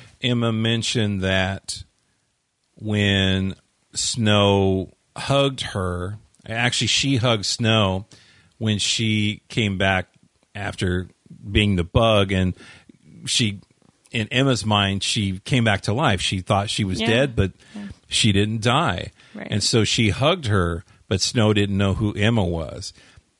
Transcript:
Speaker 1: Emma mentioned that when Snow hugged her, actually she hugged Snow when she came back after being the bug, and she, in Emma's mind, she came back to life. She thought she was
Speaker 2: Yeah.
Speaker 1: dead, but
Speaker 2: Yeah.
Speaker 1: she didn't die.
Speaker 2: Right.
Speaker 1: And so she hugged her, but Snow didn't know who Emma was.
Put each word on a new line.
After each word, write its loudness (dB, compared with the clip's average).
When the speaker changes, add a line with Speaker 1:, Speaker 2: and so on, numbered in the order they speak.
Speaker 1:
Emma 0
mentioned 0
that -2
when 0
Snow 2
hugged 0
her, -6
actually -2
she 0
hugged 0
Snow 0
when 0
she -2
came -2
back 0
after -4
being 2
the 0
bug, 4
and 2
she, -2
in -2
Emma's 2
mind, 0
she -2
came 0
back 2
to -2
life. 0
She -4
thought 0
she -4
was -4
Speaker 2:
Yeah. -4
Speaker 1:
dead, 0
but 0
Speaker 2:
Yeah. -12
Speaker 1:
she 2
didn't 0
die. 0
Speaker 2:
Right. -12
Speaker 1:
And -2
so 2
she 0
hugged 0
her, 0
but -2
Snow 2
didn't 0
know 2
who -2
Emma 0
was. -6